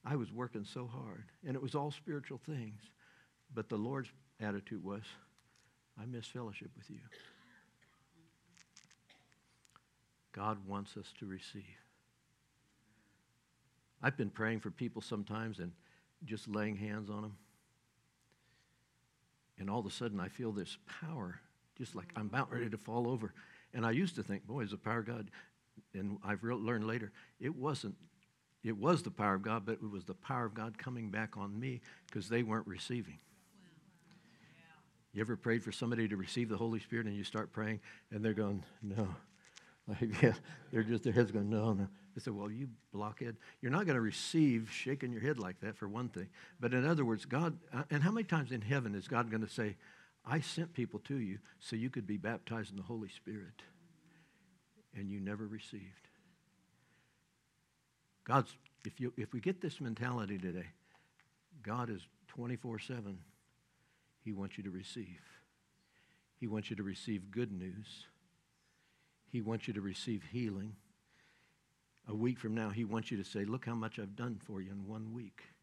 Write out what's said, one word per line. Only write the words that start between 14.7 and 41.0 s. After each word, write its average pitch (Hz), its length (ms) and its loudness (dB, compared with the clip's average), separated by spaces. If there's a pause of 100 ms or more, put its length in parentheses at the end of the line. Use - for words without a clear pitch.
people 117 320 -4
sometimes 107 560 -4
and 87 140 -4 (520)
just 110 220 -6
laying 107 300 0
hands 104 340 -4
on 107 120 -4
them. 107 140 -8 (2250)
And 95 100 -4
all 113 120 2
of 101 60 -2
a 98 40 -2
sudden, 104 300 -2
I 92 80 0
feel 113 240 -2
this 95 340 -4
power, 139 540 -6 (360)
just 120 200 -8
like 87 180 -8
I'm 107 120 -2
about 127 260 2
ready 120 180 -2
to 104 80 -4
fall 117 300 0
over. 110 260 0 (400)
And 117 100 0
I 113 60 6
used 175 240 4
to 107 80 -2
think, 101 240 -4
"Boy, 127 140 -4
is 101 100 0
the 101 60 -4
power 113 240 0
of 104 60 -4
God." 113 220 -4 (640)
And 101 300 -2
I've 101 220 0
re-, 120 100 2
learned 110 320 2
later, 110 240 0 (300)
it 139 160 -2
wasn't, 123 400 -2 (680)
it 113 140 0
was 151 260 6
the 101 80 0
power 101 240 6
of 95 80 4
God, 110 240 2
but 113 160 0
it 107 80 -4
was 95 140 -6
the 92 100 -6
power 123 300 0
of 104 100 -2
God 113 240 -4
coming 117 320 -4
back 107 260 -2
on 101 220 -2
me 123 220 -2 (320)
'cause 98 160 -4
they 117 160 4
weren't 110 240 2
receiving. 107 500 -4 (1900)
You 101 80 0
ever 110 160 2
prayed 117 280 2
for 104 80 -2
somebody 117 340 2
to 101 100 0
receive 110 320 0
the 107 80 0
Holy 113 220 2
Spirit 117 280 -2
and 101 100 -2
you 101 80 -2
start - 260 -2
praying 107 300 0 (320)
and 107 120 0
they're 110 100 6
going, 101 280 2 (200)
"No." 101 380 0
<laughs> - 40 -20 (640)
Like, 110 320 2
yeah, 117 140 12 (360)
they're 113 120 6
just, 110 220 4